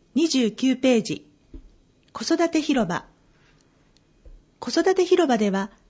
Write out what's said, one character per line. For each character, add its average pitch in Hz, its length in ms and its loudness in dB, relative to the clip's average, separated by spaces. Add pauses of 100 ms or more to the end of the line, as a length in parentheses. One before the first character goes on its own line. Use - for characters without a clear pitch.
(140)
二 320 140 2
十 247 240 2
九 254 240 0
ペ 254 220 2
ー 214 40 0
ジ。 - 240 -8 (880)
子 - 120 -12
育 330 260 0
て 320 100 2
広 262 280 0
場。 170 180 -6 (1500)
子 - 120 -8
育 339 240 0
て 381 100 2
広 349 240 2
場 240 100 2
で 208 120 0
は、 196 200 -4 (200)